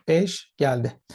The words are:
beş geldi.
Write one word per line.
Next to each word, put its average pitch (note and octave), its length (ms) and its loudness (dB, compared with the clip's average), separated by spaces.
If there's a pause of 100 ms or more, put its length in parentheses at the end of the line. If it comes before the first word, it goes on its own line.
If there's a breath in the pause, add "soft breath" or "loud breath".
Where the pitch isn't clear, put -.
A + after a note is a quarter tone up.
beş F3 480 0
geldi. B2 360 0 (220 loud breath)